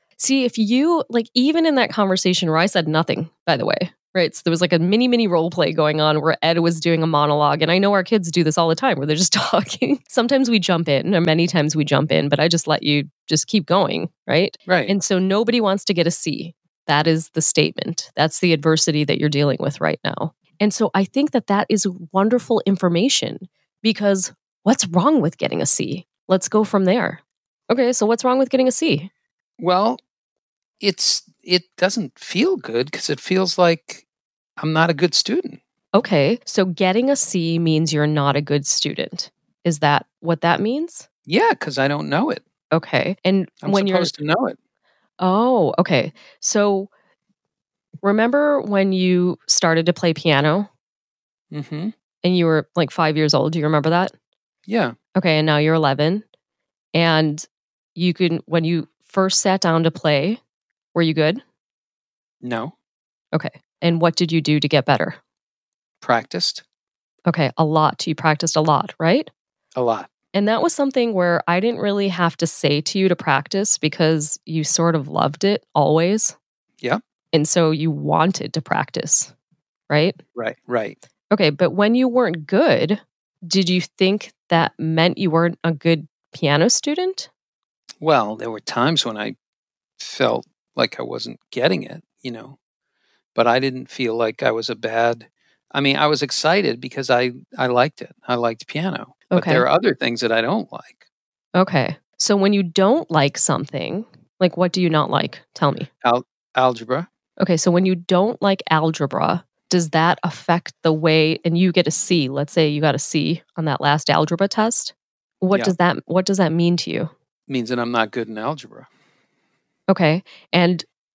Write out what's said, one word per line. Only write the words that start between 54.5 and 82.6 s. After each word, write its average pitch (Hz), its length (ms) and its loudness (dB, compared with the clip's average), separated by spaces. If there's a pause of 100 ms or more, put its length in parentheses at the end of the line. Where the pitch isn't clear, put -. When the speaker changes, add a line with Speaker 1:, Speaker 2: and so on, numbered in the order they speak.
Speaker 2:
Yeah. 190 260 -2 (240)
Speaker 1:
Okay, 170 220 2
and 156 80 2
now 151 120 4
you're 156 160 2
eleven. 156 480 0 (680)
And 160 520 2 (500)
you 175 180 0
can, 170 340 0
when 165 180 0
you 165 240 -2 (120)
first - 400 0
sat 190 200 2
down 165 240 2
to 165 60 2
play, 160 500 0 (540)
were 170 80 2
you 160 120 2
good? 160 280 0 (960)
Speaker 2:
No. 123 360 -8 (560)
Speaker 1:
Okay. - 180 -4 (300)
And 170 200 0
what 170 160 2
did 170 160 0
you 165 80 2
do 151 200 0
to 143 80 -2
get 143 180 0
better? 127 280 0 (840)
Speaker 2:
Practiced. - 600 -4 (640)
Speaker 1:
Okay, 160 300 0
a 160 80 2
lot. 156 420 0
You 160 80 -2
practiced 156 420 -2
a 156 40 2
lot, 151 380 0
right? 190 320 0 (440)
Speaker 2:
A 127 80 -2
lot. 113 280 -2 (240)
Speaker 1:
And 202 140 0
that 226 140 0
was 339 120 0
something 262 400 0
where 175 340 0
I 175 120 2
didn't 233 200 -2
really 202 280 0
have 170 300 -2
to 170 80 -2
say 147 360 0
to - 160 -4
you 190 100 4
to 175 80 0
practice 160 640 -2
because 156 680 0
you 156 180 -4
sort 165 300 0
of 143 140 -4
loved - 360 -2
it 202 200 -2 (100)
always. 165 640 0 (440)
Speaker 2:
Yeah. 139 180 -2 (340)
Speaker 1:
And 151 160 2
so 165 220 2
you 160 200 -2
wanted 156 640 -2
to 160 80 -6
practice, - 720 -4 (540)
right? 151 260 0 (200)
Speaker 2:
Right, 117 220 -8 (100)
right. 110 380 -6 (280)
Speaker 1:
Okay, 190 180 4
but 151 200 0
when 208 240 2
you 254 120 2
weren't 208 400 -2
good, 202 540 2 (460)